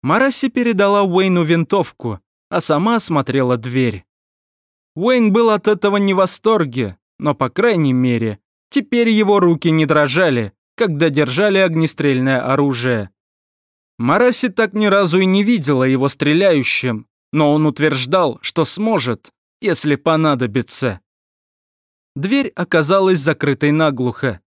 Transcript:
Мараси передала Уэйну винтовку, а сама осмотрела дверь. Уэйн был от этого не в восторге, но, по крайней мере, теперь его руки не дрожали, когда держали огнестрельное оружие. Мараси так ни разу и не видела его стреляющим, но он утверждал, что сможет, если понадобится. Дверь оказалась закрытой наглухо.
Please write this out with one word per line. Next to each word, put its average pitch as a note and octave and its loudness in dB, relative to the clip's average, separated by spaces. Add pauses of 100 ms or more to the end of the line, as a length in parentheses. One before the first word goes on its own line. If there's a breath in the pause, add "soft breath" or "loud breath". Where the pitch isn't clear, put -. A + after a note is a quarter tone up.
Мараси B3 0
передала G3+ 2
Уэйну F#3 2
винтовку, D#3 -2 (300)
а - -2
сама F#3+ 0
осмотрела C3+ 0
дверь. A#2+ -4 (920)
Уэйн A3+ 2
был A3+ 4
от G#3 0
этого G3+ 0
не G3 0
в F#3 0
восторге, D3+ -2 (200)
но, D3 -2
по C3 -2
крайней F3+ 0
мере, A#2 -2 (300)
теперь A#3+ 0
его G#3 2
руки E3+ 2
не D#3+ 2
дрожали, C#3+ 0 (220)
когда E3 0
держали D3+ 0
огнестрельное C#3+ 0 (100)
оружие. B2 -2 (880)
Мараси A3+ 0
так A3 -2
ни G#3+ 0
разу G3 2
и F#3+ 2
не G3 2
видела D3 0
его C3 0
стреляющим, C#3+ 0 (240)
но D3 2
он D3+ 2
утверждал, C#3+ 0
что - -2
сможет, F3 -4 (300)
если D3+ 0
понадобится. C3 -2 (1120)
Дверь G#3+ -2
оказалась F3+ 2
закрытой D3 0
наглухо. C3 -2